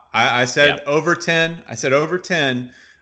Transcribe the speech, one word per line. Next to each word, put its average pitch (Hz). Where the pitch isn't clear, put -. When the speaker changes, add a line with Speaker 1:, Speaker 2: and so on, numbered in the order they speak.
Speaker 1:
I, 120
I -
said 143
Speaker 2:
Yeah. 143
Speaker 1:
over 156
ten. 165
I 117
said 131
over 160
ten. 135